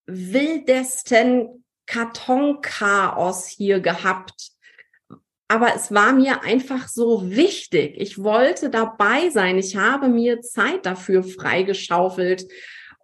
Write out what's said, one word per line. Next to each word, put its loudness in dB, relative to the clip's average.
wildesten 0
Kartonchaos -2
hier 0
gehabt. -4
Aber 2
es -8
war 4
mir 2
einfach -2
so 0
wichtig. 0
Ich -10
wollte 2
dabei 2
sein. 2
Ich -2
habe 2
mir 2
Zeit -2
dafür 0
freigeschaufelt -2